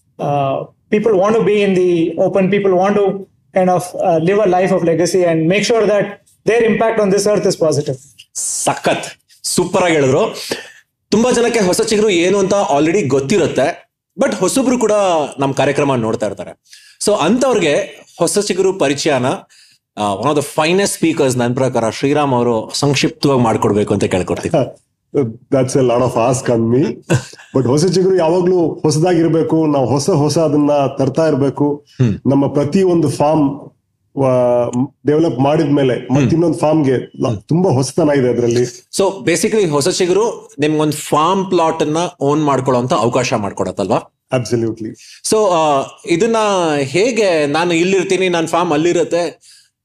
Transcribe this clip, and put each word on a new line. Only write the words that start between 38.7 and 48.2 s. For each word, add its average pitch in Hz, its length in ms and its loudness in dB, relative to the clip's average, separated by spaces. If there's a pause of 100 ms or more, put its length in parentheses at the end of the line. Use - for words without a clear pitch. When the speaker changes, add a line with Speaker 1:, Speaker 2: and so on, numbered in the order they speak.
Speaker 2:
So 160 300 -2
basically 202 400 0
ಹೊಸ 147 200 0
ಚಿಗುರು 185 720 -2
ನಿಮ್ಗೊಂದು 151 340 0
ಫಾರ್ಮ್ 180 580 0
ಪ್ಲಾಟ್ 165 320 0
ಅನ್ನ 151 140 -2 (240)
ಓನ್ 147 240 0
ಮಾಡ್ಕೊಳ್ಳೋಂಥ 127 480 0
ಅವಕಾಶ 123 420 0
ಮಾಡ್ಕೊಡತ್ತಲ್ವಾ? 98 800 -4 (220)
Speaker 3:
Absolutely. 113 520 -4 (400)
Speaker 2:
So, 220 60 2 (160)
ಆ, 151 340 0 (200)
ಇದನ್ನ 220 300 0 (440)
ಹೇಗೆ, 175 640 0
ನಾನು 165 260 -2
ಇಲ್ಲಿರ್ತೀನಿ, 185 560 0